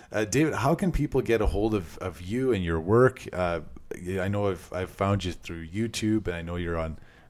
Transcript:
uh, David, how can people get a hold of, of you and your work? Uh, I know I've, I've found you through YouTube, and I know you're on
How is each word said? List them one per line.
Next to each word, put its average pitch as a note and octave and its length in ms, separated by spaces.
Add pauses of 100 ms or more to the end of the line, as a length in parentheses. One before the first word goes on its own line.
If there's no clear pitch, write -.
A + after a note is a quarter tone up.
(120)
uh, G#2+ 140
David, C3 300
how C3 180
can F3 180
people C#3 300
get A2 200
a G#2 40
hold G#2 300
of, F2 240
of F2 220
you A#2+ 320
and F#2+ 120
your E2 140
work? A#2+ 420 (100)
Uh, E2+ 280 (600)
I F#2 100
know G2+ 200
I've, - 240
I've F2+ 160
found G2 340
you F2+ 80
through E2 360
YouTube, A2 580
and F2 100
I E2+ 60
know E2+ 140
you're E2+ 240
on D#2+ 180 (320)